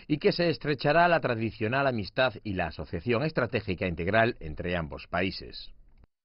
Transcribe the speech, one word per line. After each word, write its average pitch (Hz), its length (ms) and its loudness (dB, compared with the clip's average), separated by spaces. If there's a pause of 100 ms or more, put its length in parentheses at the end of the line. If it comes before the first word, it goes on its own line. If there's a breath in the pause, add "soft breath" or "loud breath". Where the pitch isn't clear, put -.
y 151 120 0
que 196 140 4
se 175 180 2
estrechará 151 580 2
la 165 120 4
tradicional 117 680 0
amistad 120 560 0
y 101 120 -4
la 90 120 0
asociación 92 560 -2
estratégica 110 640 0
integral 98 540 2
entre 85 360 -4
ambos 71 300 -6
países. 90 640 -6 (540)